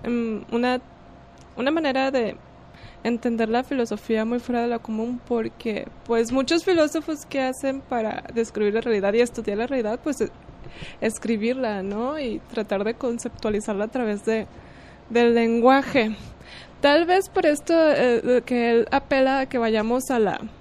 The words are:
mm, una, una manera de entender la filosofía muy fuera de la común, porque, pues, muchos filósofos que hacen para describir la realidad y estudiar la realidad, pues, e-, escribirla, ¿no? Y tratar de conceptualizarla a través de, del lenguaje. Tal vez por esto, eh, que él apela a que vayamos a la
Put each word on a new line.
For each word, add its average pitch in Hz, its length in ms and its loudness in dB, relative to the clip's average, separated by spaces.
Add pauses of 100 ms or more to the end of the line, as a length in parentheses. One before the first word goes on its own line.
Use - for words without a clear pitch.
mm, 233 420 -4
una, 247 300 0 (760)
una 262 140 0
manera 269 400 0
de 233 240 -2 (680)
entender 233 460 0
la 240 140 2
filosofía 226 600 -2
muy 233 160 -2
fuera 240 220 -2
de 233 60 0
la 233 120 -2
común, 226 480 -6
porque, 226 600 -4 (180)
pues, 233 260 0
muchos 269 320 2
filósofos 311 600 0
que 277 160 -4
hacen 262 400 -4
para 220 420 -4 (100)
describir 214 420 0
la 226 60 0
realidad 202 320 0
y 233 80 4
estudiar 220 360 -2
la 233 100 -2
realidad, 247 360 -2
pues, 285 180 -2
e-, - 80 -2 (720)
escribirla, 220 840 -2
¿no? 233 360 -4
Y 240 200 -6 (140)
tratar 208 300 -4
de 220 100 -2
conceptualizarla 220 920 -4
a 220 40 -8
través 214 360 -4
de, 220 220 -2 (600)
del 233 260 4
lenguaje. 233 800 4 (640)
Tal 294 260 6
vez 370 240 2
por 370 160 0
esto, 302 300 2
eh, 247 680 4
que 240 260 0
él 233 200 4
apela 269 500 2
a 269 60 -2
que 262 100 -6
vayamos 226 520 0
a 254 100 2
la 202 200 0 (220)